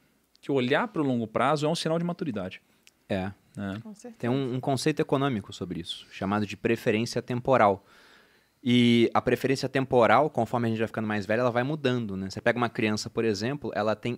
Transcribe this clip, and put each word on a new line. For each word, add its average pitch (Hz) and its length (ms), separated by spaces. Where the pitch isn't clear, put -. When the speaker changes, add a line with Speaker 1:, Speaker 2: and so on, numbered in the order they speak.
Speaker 1:
que 147 100
olhar 139 360
pro 160 140
longo 123 240
prazo 135 380
é 151 60
um 170 40
sinal 165 240
de 175 60
maturidade. 135 560
Speaker 2:
É. 95 220
Speaker 1:
Né? 101 260
Speaker 3:
Com 214 120
certeza. 233 240
Speaker 2:
Tem - 100
um, 131 280
um 127 40
conceito 147 400
econômico 139 540
sobre 87 260
isso, - 300
chamado 104 340
de 101 100
preferência 117 680
temporal. 120 600
E 120 460
a 110 80
preferência 127 480
temporal, 127 600
conforme 117 360
a 113 40
gente 110 80
vai 110 80
ficando 110 200
mais 104 200
velho, 110 140
ela 123 100
vai 120 120
mudando, 127 540
né? 95 140
Você 104 100
pega 117 160
uma 120 140
criança, 107 400
por 117 140
exemplo, 113 500
ela 104 200
tem 120 240